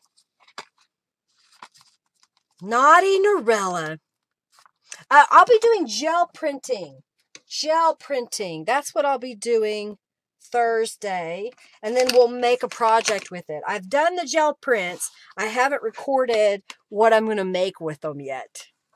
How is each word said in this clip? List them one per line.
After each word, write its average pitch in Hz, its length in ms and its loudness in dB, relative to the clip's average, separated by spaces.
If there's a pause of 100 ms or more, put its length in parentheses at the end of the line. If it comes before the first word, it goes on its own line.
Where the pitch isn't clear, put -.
(2500)
Naughty 311 600 4
Norella. 202 800 0 (1080)
Uh, 285 220 8
I'll 311 160 8
be 466 140 6
doing 440 260 2
gel 311 480 -2
printing. 214 680 -8 (460)
Gel 320 460 0
printing. 208 720 -8
That's 262 320 -2
what 294 100 0
I'll 269 140 0
be 254 160 -12
doing 214 640 -4 (440)
Thursday. 214 1120 -4 (280)
And 220 160 -6
then 254 160 2
we'll 240 140 6
make 247 380 -2
a 226 40 -6
project 220 640 0
with 135 180 -14
it. 151 200 -10
I've 190 200 -8
done 311 280 0
the 349 80 -6
gel 302 300 0
prints. 185 540 -4 (280)
I 190 80 -6
haven't 254 380 -2
recorded 220 800 -2 (260)
what 220 240 2
I'm 220 160 2
gonna 208 160 -4
make 185 340 -4
with 156 220 -10
them 143 200 -10
yet. 135 460 -14 (300)